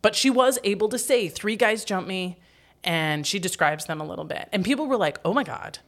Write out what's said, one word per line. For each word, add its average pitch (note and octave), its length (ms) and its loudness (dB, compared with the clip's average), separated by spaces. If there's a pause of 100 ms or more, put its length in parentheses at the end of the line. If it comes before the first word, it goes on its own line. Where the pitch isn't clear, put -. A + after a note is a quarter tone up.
But G#3+ 160 4
she C4+ 120 4
was B3+ 360 4
able G3+ 240 2
to A#3+ 100 -2
say, A#3 300 2
"Three G#3+ 260 -4
guys A3 300 2
jumped F#3+ 240 -2
me," F3+ 280 -4 (460)
and D#3 420 0
she G3 140 -2
describes D#3 460 0
them D#3 160 -6
a - 40 -6
little D#3 200 -8
bit. - 260 -8
And G3 140 0
people C#4 200 0
were C4 120 0
like, D#3 260 0
"Oh F3+ 100 2
my C4 120 0
God - 420 -12